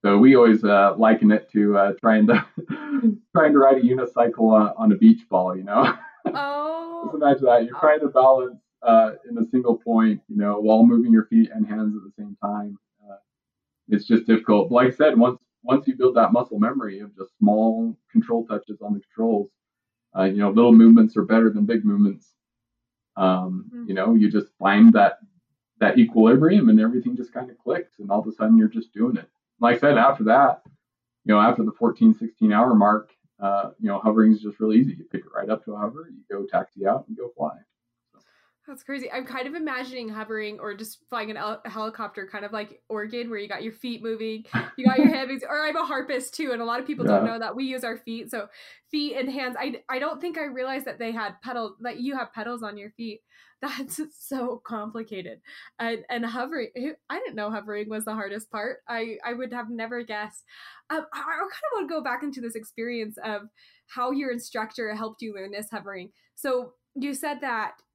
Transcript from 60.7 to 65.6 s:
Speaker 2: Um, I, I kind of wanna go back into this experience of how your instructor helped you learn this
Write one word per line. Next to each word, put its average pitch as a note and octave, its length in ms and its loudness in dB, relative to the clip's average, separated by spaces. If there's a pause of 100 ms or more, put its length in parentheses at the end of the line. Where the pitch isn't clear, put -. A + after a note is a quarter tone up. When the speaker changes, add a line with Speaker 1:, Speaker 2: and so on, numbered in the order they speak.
Speaker 2:
Um, D#4 220 -8
I, - 60 -14
I - 40 -14
kind D#4+ 180 -8
of G4 80 -10 (240)
wanna F#4+ 140 -8
go D#4 160 -10
back C4 180 -8
into C4+ 200 -12
this A#3 140 -12
experience A3+ 680 -12
of G#3 180 -12 (460)
how B3+ 240 -8
your C#4 200 -6
instructor A3 640 -12
helped A3 300 -14
you A3 100 -14
learn G3 180 -16
this G#3 200 -16